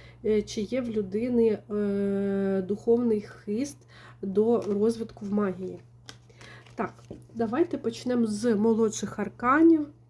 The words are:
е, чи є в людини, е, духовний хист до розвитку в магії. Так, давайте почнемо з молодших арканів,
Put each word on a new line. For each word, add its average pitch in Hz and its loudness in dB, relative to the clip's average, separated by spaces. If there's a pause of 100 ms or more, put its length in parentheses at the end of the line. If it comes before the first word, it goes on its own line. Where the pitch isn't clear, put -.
(240)
е, 214 2
чи 214 -8
є 240 -4
в 240 -6
людини, 214 0 (120)
е, 196 -2
духовний 226 2
хист 220 -8 (460)
до 214 2
розвитку 214 -2
в 196 -6
магії. 185 -4 (960)
Так, 202 -8 (400)
давайте 233 -2
почнемо 233 -2
з 214 0
молодших 220 0
арканів, 294 4 (240)